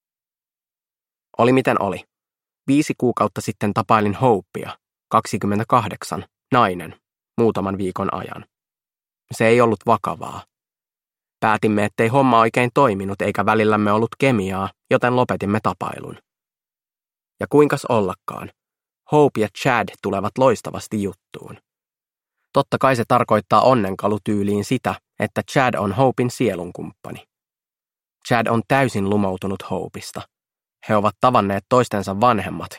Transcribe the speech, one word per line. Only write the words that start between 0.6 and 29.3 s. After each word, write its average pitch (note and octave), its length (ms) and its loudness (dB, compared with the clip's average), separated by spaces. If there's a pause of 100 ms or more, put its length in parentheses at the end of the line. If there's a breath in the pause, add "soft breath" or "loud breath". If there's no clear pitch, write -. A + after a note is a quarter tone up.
Oli A#2+ 140 4
miten C3 300 2
oli. F#2 220 -4 (640)
Viisi C#3 320 0
kuukautta A2+ 420 -2
sitten G#2 340 -4
tapailin G#2+ 400 2
Hopea, - 640 -2 (300)
kaksikymmentäkahdeksan, G#2 1160 -2 (280)
nainen, F2+ 480 0 (380)
muutaman G2 400 0
viikon F#2+ 360 -4
ajan. - 300 -12 (880)
Se A#2 140 0
ei A#2+ 140 6
ollut A2+ 260 2
vakavaa. F#2 580 -2 (960)
Päätimme, G#2+ 440 0
ettei A2+ 240 0
homma B2+ 320 4
oikein B2 340 2
toiminut G2 480 0
eikä G2+ 240 -2
välillämme G#2+ 460 2
ollut A2+ 260 -2
kemiaa, F#2+ 520 -2 (200)
joten B2 260 2
lopetimme G2+ 460 0
tapailun. C#2+ 560 -8 (1200)
Ja G2+ 100 -4
kuinkas C#3+ 340 4
ollakaan, G2 680 -4 (600)
Hope D3 280 4
ja G#2 80 0 (100)
Chad A#2 300 0 (140)
tulevat G2 360 -4
loistavasti G#2 640 0
juttuun. - 560 -12 (960)
Totta C3+ 280 0
kai C3+ 160 4
se A2+ 120 0
tarkoittaa A2+ 520 4
onnenkalutyyliin G#2 1040 0
sitä, A#2 300 -2 (260)
että G#2+ 220 -4 (100)
Chad B2+ 220 2
on F#2+ 180 -2
Hopen B2 380 0
sielunkumppani. F2 960 -8 (1040)
Chad A2+ 180 0
on A2+ 220 0
täysin A2+ 420 0
lumoutunut G2 600 -4